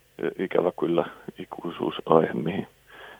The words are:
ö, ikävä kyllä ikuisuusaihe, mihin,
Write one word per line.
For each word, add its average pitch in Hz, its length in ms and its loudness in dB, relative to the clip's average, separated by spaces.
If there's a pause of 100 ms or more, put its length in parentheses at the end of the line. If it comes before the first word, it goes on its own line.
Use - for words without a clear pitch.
(240)
ö, - 80 -2 (120)
ikävä 87 360 2
kyllä 82 260 2 (340)
ikuisuusaihe, - 960 2
mihin, - 340 -2 (520)